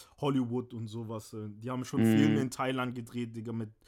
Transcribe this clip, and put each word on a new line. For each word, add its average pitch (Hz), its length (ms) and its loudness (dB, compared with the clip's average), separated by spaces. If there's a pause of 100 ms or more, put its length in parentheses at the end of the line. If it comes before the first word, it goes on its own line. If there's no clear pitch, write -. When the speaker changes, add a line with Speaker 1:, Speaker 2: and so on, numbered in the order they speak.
(180)
Speaker 1:
Hollywood 123 560 0
und 113 140 -6
sowas, 110 460 -8
äh, 107 160 -8
die 110 200 -10
haben 127 160 -4
schon 135 160 0
Speaker 2:
Mhm. 113 160 8
Speaker 1:
Filme 143 240 6
in 131 80 0
Thailand 131 460 -2
gedreht, 120 400 -6
Digga, 113 180 -6
mit 113 160 -4 (180)